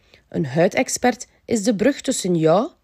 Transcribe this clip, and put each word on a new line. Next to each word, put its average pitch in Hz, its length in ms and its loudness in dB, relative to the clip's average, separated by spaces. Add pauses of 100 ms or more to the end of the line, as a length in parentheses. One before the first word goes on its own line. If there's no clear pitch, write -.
(300)
Een 170 160 -4
huidexpert 190 840 0 (180)
is 214 180 -2
de 214 120 0
brug 226 260 0
tussen 196 340 -2
jou 165 340 2 (140)